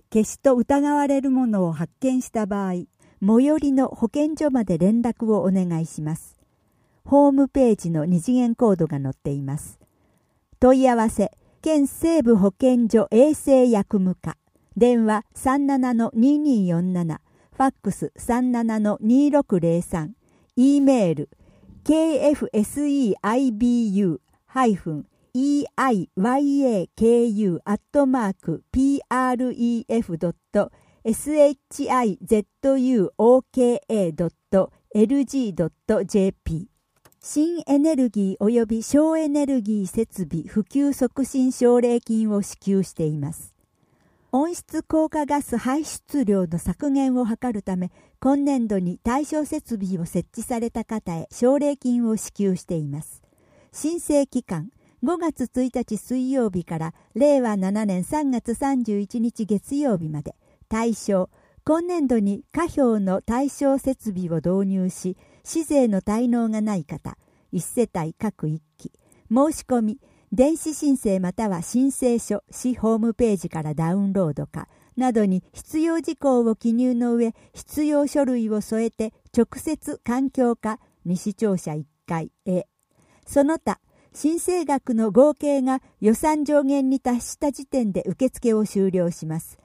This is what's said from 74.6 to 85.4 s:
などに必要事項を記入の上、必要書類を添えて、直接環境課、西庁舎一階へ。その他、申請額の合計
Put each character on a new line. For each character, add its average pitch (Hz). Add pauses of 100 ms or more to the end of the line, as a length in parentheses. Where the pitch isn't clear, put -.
な 254
ど 220
に 185 (100)
必 -
要 330
事 320
項 254
を 226
記 226
入 247
の 240
上、 226 (180)
必 -
要 294
書 285
類 233
を 214
添 226
え 226
て、 220 (240)
直 233
接 -
環 262
境 240
課、 214 (260)
西 185
庁 202
舎 160
一 151 (180)
階 165 (160)
へ。 180 (580)
そ 285
の 311
他、 - (340)
申 320
請 359
額 269
の 220
合 262
計 277